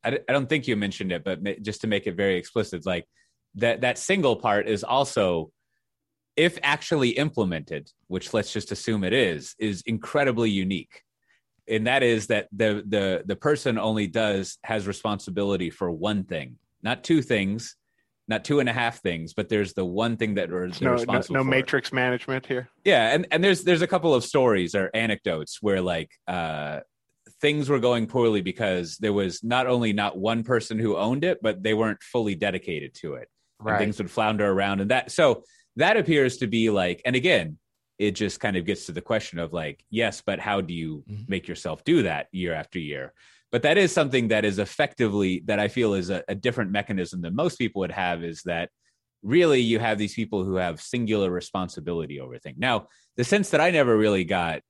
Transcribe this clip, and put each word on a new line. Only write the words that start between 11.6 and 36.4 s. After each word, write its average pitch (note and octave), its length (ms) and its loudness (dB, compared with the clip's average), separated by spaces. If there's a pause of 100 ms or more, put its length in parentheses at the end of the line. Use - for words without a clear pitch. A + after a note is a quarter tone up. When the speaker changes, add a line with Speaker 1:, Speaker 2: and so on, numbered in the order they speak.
Speaker 1:
And A2 200 0
that C3 160 4
is A2+ 240 2
that G#2+ 260 0
the, G#2 340 2
the, F#2+ 380 0
the G2 120 -4
person C#3+ 420 0
only A2 280 0
does, G2 560 -2
has G#2+ 240 -2
responsibility G2 840 -2
for F2+ 200 -4
one F#2+ 340 -2
thing, C#2 340 -8 (240)
not A#2+ 220 -4
two D#3+ 180 4
things, G#2+ 520 -2 (540)
not A2 160 -2
two C#3+ 160 2
and B2 80 2
a A#2 60 0
half A#2 260 -2
things, E2 320 -4
but G#2 160 -4
there's G#2 240 0
the F#2+ 140 -4
one A2 320 -2
thing G#2+ 160 -2
that F2+ 160 -2
they're, F2+ 180 -4
they're F2+ 200 -2
Speaker 2:
No, - 20 2
no, - 20 4
Speaker 1:
responsible A#2+ 440 -2
Speaker 2:
no C3+ 60 2
Speaker 1:
for. C3 60 0
Speaker 2:
matrix C3 420 0
management B2+ 540 -2
here. B2 240 -4 (160)
Speaker 1:
Yeah, B2+ 300 4
and, F3 160 0
and D#3+ 120 4
there's, F#3+ 220 4
there's E3+ 160 4
a F3 60 2
couple E3 280 2
of A#2 80 4
stories G2+ 520 2
or F#2+ 180 0
anecdotes G2+ 720 -2
where, G2 180 2
like, E2+ 300 -2 (180)
uh, D#2 520 -6 (600)
things D3 280 2
were C#3 120 2
going A#2+ 260 2
poorly A2+ 340 2
because F2+ 580 -2
there G#2 140 0
was G2 300 -2
not B2 240 0
only A#2+ 260 2
not G2+ 240 -2
one A2+ 280 0
person A2+ 340 0
who G#2+ 180 0
owned B2 280 0
it, F3+ 180 0
but G2+ 200 0
they A2 120 2
weren't G#2+ 280 0
fully A2 320 -2
dedicated E2+ 600 -4
to D2 200 -10
it. B1+ 140 -14 (300)
And G#2+ 100 -6
Speaker 2:
Right. G#2+ 100 2
Speaker 1:
things G#2 200 -2
would F#2 120 -4
flounder G#2+ 360 2
around. G2 340 2
And G2+ 100 0
that, C3 200 0
so C#3+ 320 4 (320)
that F3 220 4
appears C#3+ 420 2
to B2+ 80 -2